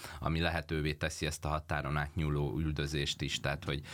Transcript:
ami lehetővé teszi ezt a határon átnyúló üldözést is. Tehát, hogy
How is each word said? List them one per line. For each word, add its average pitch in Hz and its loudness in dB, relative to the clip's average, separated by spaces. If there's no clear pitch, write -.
ami 80 2
lehetővé 80 2
teszi 78 -2
ezt 76 -2
a - 0
határon 76 0
átnyúló 73 2
üldözést 73 0
is. 71 -2
Tehát, 71 0
hogy 71 -2